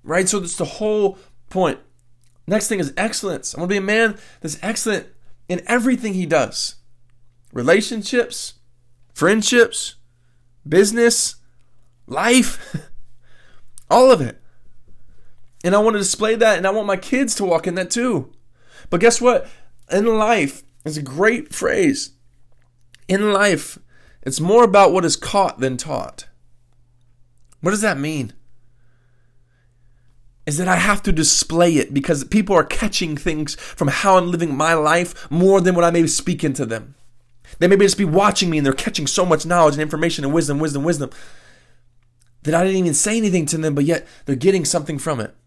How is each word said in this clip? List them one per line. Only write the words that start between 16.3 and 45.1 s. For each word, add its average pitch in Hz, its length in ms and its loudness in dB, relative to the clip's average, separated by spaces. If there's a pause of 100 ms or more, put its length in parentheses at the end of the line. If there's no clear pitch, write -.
that, 214 220 4
and 180 80 -4
I 190 40 2
want 208 180 -2
my 196 100 -2
kids 247 380 -2
to 196 100 -2
walk 170 220 0
in 170 80 -4
that 180 160 -6
too. 233 400 -4 (580)
But 175 120 0
guess 233 180 4
what? 240 280 2 (440)
In 196 140 2
life, 214 580 0 (220)
it's 151 120 -8
a 151 40 -6
great 175 520 -2
phrase. - 580 0 (960)
In 202 260 0
life, 196 440 0 (440)
it's 135 180 -6
more 208 240 6
about 196 300 6
what 180 120 2
is 156 100 0
caught - 440 -2
than 127 160 -2
taught. - 520 -10 (1300)
What 170 100 -2
does 208 100 -4
that 185 180 -2
mean? 143 340 -6 (2000)
Is 147 120 -4
that 180 100 -2
I 185 100 2
have 196 260 0
to 202 80 0
display 165 640 2
it - 180 0
because 143 300 0
people 202 320 2
are 156 80 6
catching 170 540 -2
things 151 380 -4
from - 340 -4
how 190 280 4
I'm 175 140 2
living 165 240 -2
my 160 180 2
life 165 560 0
more 190 300 4
than 180 160 2
what 170 80 4
I 170 80 4
may 170 100 2
be 160 60 4
speaking 151 460 -2
to 127 120 -4
them. 113 300 -10 (640)
They 175 80 4
may 196 80 6
just 196 220 4
be 202 80 0
watching 190 440 2
me 160 80 0
and 143 80 0
they're 135 80 2
catching - 340 -4
so - 180 0
much 165 200 2
knowledge 165 280 4
and 151 80 -4
information 156 420 -4
and 139 100 -2
wisdom, 147 260 0
wisdom, 143 240 -4
wisdom 147 260 -2 (1300)
that 156 120 -2
I 170 80 2
didn't 190 140 0
even 180 160 0
say 214 240 0
anything 180 300 0
to 165 100 -4
them, 156 180 -2
but 143 80 2
yet 160 240 0 (180)
they're 139 100 -2
getting 180 280 2
something 147 340 -4
from 143 220 -4